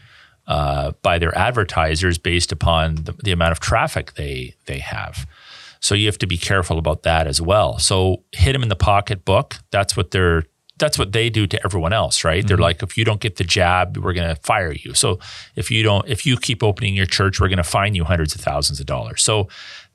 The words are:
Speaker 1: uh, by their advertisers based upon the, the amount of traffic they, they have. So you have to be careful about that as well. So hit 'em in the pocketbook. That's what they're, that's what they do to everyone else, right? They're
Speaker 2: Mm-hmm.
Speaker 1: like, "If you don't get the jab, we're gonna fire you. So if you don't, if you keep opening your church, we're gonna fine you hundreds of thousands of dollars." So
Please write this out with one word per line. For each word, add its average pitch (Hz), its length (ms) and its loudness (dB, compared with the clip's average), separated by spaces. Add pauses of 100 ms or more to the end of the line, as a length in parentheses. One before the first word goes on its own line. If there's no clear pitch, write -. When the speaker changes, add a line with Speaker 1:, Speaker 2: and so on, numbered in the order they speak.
(460)
Speaker 1:
uh, 71 460 0 (100)
by 95 160 4
their 82 200 0
advertisers 87 800 0
based 87 340 -2
upon 80 440 0
the, 78 180 -6 (100)
the 92 80 0
amount 85 220 2
of - 80 -4
traffic 127 540 -2
they, 127 380 -8 (120)
they 139 140 -8
have. - 460 -10 (540)
So - 160 0
you 107 100 4
have 104 140 0
to - 80 -2
be 87 100 -2
careful 90 400 0
about 80 260 -2
that 80 220 2
as 71 160 -2
well. 82 380 2
So 95 440 2 (100)
hit 135 200 4
'em 135 80 -2
in 117 80 -2
the 117 60 0
pocketbook. 101 800 0 (160)
That's 101 260 0
what 101 140 -2
they're, 87 320 4 (340)
that's 151 220 0
what 98 120 0
they 113 200 0
do 107 160 0
to - 180 -4
everyone 87 280 0
else, 95 300 0
right? 87 220 2
They're 98 120 4
Speaker 2:
Mm-hmm. 82 60 4
Speaker 1:
like, 85 200 2
"If - 160 -6
you 110 60 2
don't 107 160 0
get 107 160 -4
the 98 60 -2
jab, 90 540 2
we're 95 160 -4
gonna 85 300 -2
fire 95 300 0
you. - 200 -12
So - 260 0 (360)
if - 160 -4
you 110 100 2
don't, 104 260 2
if - 160 -4
you 127 140 2
keep - 240 -4
opening 104 320 0
your 98 140 0
church, 98 320 0
we're 98 100 4
gonna 92 140 0
fine 101 320 0
you 85 80 0
hundreds 80 320 0
of - 60 -14
thousands 73 380 -2
of 69 60 -8
dollars." 69 380 -4
So 107 240 2 (460)